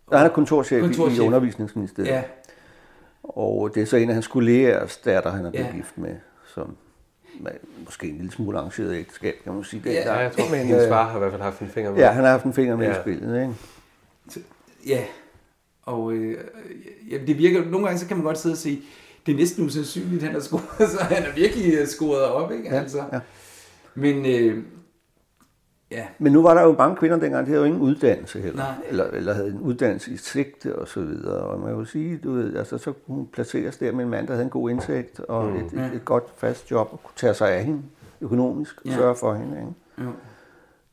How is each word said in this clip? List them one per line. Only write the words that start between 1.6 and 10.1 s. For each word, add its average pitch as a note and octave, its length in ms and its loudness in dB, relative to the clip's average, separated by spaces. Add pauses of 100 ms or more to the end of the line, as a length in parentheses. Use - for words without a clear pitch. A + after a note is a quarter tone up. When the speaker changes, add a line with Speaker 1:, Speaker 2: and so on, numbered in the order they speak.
Speaker 2:
Ja. C3 120 -2 (1000)
Speaker 1:
Og G#2 520 -2
det G#2+ 80 2
er G#2+ 40 -2
så B2+ 100 2
en A#2 120 4
af A#2 60 2
hans A2+ 120 -2
kollegers A#2+ 680 4
datter, F#2 340 0
han F#2+ 160 -4
er E2+ 40 -8
blevet - 160 -4
Speaker 2:
Ja. D#2+ 100 -10
Speaker 1:
gift E2 220 -14
med, E2+ 180 -8 (380)
som - 220 -12 (680)
er - 40 -10 (340)
måske - 240 -12
en D2+ 80 -10
lille F2+ 160 -10
smule G2+ 260 -6
arrangeret F2+ 380 -6
ægteskab, - 380 -8 (100)
kan F#2+ 100 -8
man G2+ 100 -8
sige. G2+ 200 -12
Speaker 2:
Ja. B2 120 -4
Speaker 1:
dengang. A2 200 0